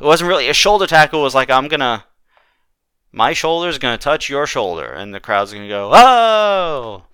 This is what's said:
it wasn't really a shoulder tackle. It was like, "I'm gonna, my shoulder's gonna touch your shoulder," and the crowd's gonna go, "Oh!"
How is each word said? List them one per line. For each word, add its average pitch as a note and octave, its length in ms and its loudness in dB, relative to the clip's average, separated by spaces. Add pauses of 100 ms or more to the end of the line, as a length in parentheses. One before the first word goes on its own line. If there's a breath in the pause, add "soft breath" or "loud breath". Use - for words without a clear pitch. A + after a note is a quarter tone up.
it - 40 -10
wasn't E3+ 220 2
really D3 220 -2
a D3 40 -2
shoulder G3 340 2
tackle. D#3 320 2
It D3 40 0
was C3+ 120 -2
like, C3 160 2
"I'm C3 160 2
gonna, C3 380 -4 (1080)
my A#2+ 220 -2
shoulder's E3 440 -4
gonna B2 200 -4
touch D3+ 300 -4
your C#3+ 200 -4
shoulder," F2 440 -6
and G2 220 -14
the G2 60 -14
crowd's G2+ 340 -2
gonna G2+ 140 -14
go, G2+ 260 -6
"Oh!" G3+ 1080 4 (100)